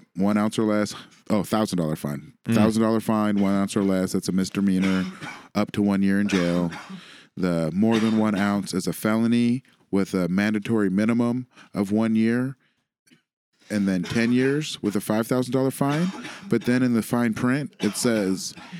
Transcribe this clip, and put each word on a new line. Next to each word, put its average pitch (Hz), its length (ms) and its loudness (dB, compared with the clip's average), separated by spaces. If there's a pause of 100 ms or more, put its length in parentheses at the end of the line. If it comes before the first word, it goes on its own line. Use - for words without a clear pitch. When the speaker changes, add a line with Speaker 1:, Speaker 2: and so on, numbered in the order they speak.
(160)
Speaker 1:
one 101 220 2
ounce 107 220 0
or 113 40 2
less. 104 320 0 (340)
Oh, 104 140 0
thousand 107 340 0
dollar 78 180 -2
fine. 71 380 -10 (140)
Speaker 2:
Mm. 113 80 0
Speaker 1:
Thousand 110 280 4
dollar 113 160 2
fine, 107 400 0
one 98 140 4
ounce 98 220 0
or 104 80 2
less. 95 300 2
That's 92 160 -2
a - 20 -2
misdemeanor, 95 720 2 (500)
up 104 180 0
to 104 80 0
one 101 200 2
year 98 180 2
in 104 80 0
jail. 87 440 2 (680)
The 85 360 0
more 110 260 2
than 110 180 2
one 107 200 2
ounce 101 360 -2
is 87 140 -2
a 85 60 -2
felony 117 680 0 (260)
with 95 240 0
a 90 140 0
mandatory 104 600 0
minimum 120 580 0 (260)
of 98 180 -2
one 110 240 2
year, 120 420 0 (1120)
and 101 180 0
then 92 160 0
ten 117 300 0
years 139 500 0
with 101 120 -2
a 101 60 0
five 110 260 0
thousand 127 260 0
dollar 131 180 0
fine. 151 400 0 (380)
But 120 160 0
then 127 180 2
in 123 100 2
the 113 80 4
fine 120 320 0
print, 127 460 -2
it 107 160 -2
says, 104 580 0 (260)